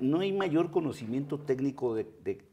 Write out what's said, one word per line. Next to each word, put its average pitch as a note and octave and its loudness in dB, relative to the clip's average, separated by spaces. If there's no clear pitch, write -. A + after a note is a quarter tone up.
no D3 4
hay G3 0
mayor E3+ 2
conocimiento C#3+ -2
técnico C3 0
de, A2 0
de, G2 -4